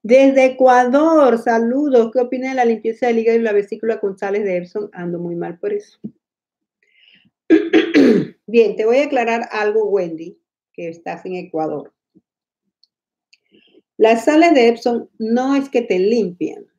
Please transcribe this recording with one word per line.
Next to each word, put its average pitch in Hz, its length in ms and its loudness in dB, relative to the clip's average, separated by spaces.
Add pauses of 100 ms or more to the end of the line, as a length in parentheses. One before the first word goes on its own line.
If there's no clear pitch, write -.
Desde 262 420 4
Ecuador, 254 920 4
saludos. 233 760 0
¿Qué 254 80 -2
opina 254 300 -4
de 262 60 -6
la 247 100 2
limpieza 226 420 -4
del 233 120 0
hígado 226 180 2
y 233 60 0
la 214 100 -2
vesícula 220 460 -4
con 196 180 -6
sales 202 260 -4
de 185 140 -4
Epsom? 190 360 -8
Ando 175 260 -8
muy 175 160 -8
mal 170 240 -10
por 208 140 -6
eso. - 260 -12 (1500)
<clears throat> 311 880 2 (120)
Bien, 214 280 2
te 214 100 -4
voy 233 120 2
a 294 80 2
aclarar 233 460 -4
algo, 214 380 -2
Wendy, 175 500 -6 (340)
que 170 160 -12
estás 175 360 -14
en 185 100 -10
Ecuador. 156 580 -10 (2000)
Las 226 300 2
sales 320 300 4
de 233 140 4
Epsom 233 380 -4 (120)
no 247 360 -2
es 277 140 -2
que 240 140 -2
te 185 160 -2
limpian. 196 680 -2 (140)